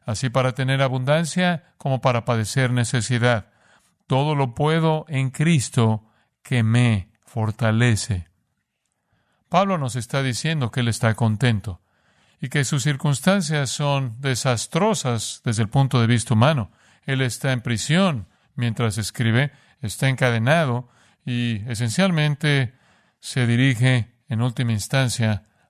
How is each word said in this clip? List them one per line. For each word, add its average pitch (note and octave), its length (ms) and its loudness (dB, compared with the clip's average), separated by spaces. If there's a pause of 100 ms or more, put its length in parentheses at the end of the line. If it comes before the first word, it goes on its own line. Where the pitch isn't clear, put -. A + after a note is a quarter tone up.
así A#2+ 240 -4
para B2+ 240 0
tener C3+ 280 -2
abundancia D3 960 -2
como C3 240 -2
para A#2+ 240 0
padecer B2 460 0
necesidad. A#2+ 800 0 (560)
Todo C#3+ 260 0
lo C3+ 220 -2
puedo D#3 540 0
en C3+ 200 -2
Cristo B2+ 800 0 (320)
que A#2+ 220 -2
me A2+ 480 2 (140)
fortalece. A2 1040 0 (1200)
Pablo F#3+ 280 2
nos B2 180 -4
está C3+ 280 -4
diciendo C3+ 480 -2
que - 80 -4
él A#2+ 80 0
está A2+ 260 2
contento G#2+ 680 0 (600)
y B2+ 80 -6
que C#3+ 140 0
sus C3+ 200 -2
circunstancias D3 840 0
son C3+ 500 -2
desastrosas C3+ 1300 -2
desde A#2 160 0
el G#2 80 0
punto C3+ 320 2
de A2+ 60 4
vista A#2+ 260 2
humano. B2 380 2 (340)
Él C3+ 160 -2
está C3 300 -2
en A#2+ 100 -2
prisión C#3+ 640 0 (280)
mientras A#2 420 -2
escribe, A#2 540 0 (300)
está C3+ 280 -2
encadenado B2 800 0 (360)
y A#2+ 360 -2 (100)
esencialmente D3 1040 0 (460)
se B2 260 -2
dirige B2 640 2 (140)
en A2+ 140 -2
última A#2+ 320 -2
instancia A2 720 -2 (260)